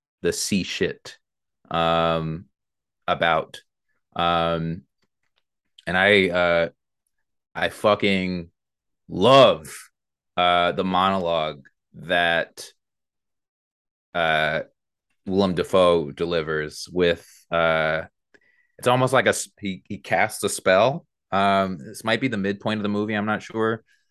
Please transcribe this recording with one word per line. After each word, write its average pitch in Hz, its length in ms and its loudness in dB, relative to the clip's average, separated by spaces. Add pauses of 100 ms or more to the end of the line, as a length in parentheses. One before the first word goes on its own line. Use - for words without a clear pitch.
(200)
the 85 120 -2
sea - 320 -4
shit, - 520 -6 (540)
um, 82 760 0 (600)
about. 82 540 -2 (540)
Um, 85 680 -2 (1040)
and 87 100 -4
I, 95 320 4
uh, 85 400 2 (840)
I 85 160 -4
fucking 95 800 0 (580)
love, 90 640 4 (640)
uh, 87 360 2
the 92 120 -4
monologue 85 800 -2 (300)
that, 85 720 -2 (1500)
uh, 78 460 0 (640)
Willem 95 280 0
Dafoe 87 560 2
delivers 78 840 -4
with, 87 340 0 (240)
uh, 80 520 0 (760)
it's - 100 -2
almost 127 240 2
like 120 140 2
a 107 40 6
s-, - 180 -4 (100)
he, 95 280 -8
he 104 120 -10
casts - 460 -2
a 98 40 -2
spell. 113 580 2 (260)
Um, 98 460 0
this 104 260 -18
might 113 160 0
be 131 80 -2
the 113 80 -4
midpoint 101 420 -4
of 104 40 -6
the 104 60 -4
movie. 107 260 -2
I'm 104 120 -2
not 107 160 -4
sure. 113 400 -4 (280)